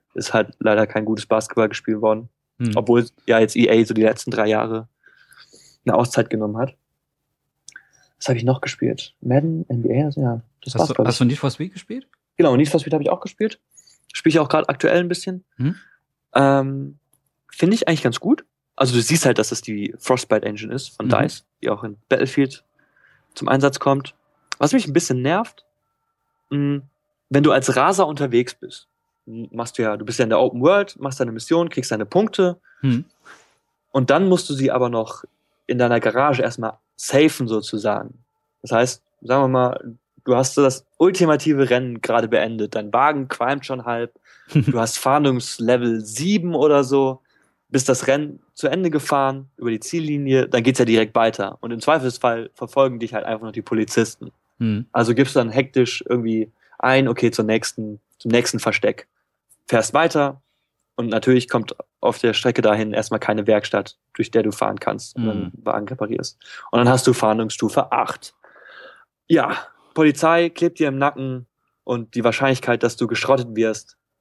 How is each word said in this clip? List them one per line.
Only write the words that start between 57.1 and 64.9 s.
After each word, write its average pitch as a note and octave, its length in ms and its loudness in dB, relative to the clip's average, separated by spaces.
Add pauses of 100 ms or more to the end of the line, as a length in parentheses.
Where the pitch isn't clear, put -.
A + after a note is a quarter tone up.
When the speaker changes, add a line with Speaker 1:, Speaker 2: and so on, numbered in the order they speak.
Speaker 1:
zur A2 140 -2
nächsten, G#2+ 540 -4 (200)
zum A2+ 100 -8
nächsten A#2+ 300 0
Versteck. - 480 -2 (580)
Fährst A2 300 0
weiter C#3+ 460 0 (540)
und A#2+ 120 -4
natürlich A#2 420 2
kommt A2+ 260 -4 (240)
auf - 200 0
der A2+ 140 2
Strecke A#2+ 280 0
dahin G#2+ 320 2
erstmal A2 260 -2
keine G#2+ 280 -2
Werkstatt, G#2 500 0 (160)
durch - 160 -4
der A2+ 140 2
du G#2+ 80 -2
fahren G2+ 280 -4
kannst - 360 -6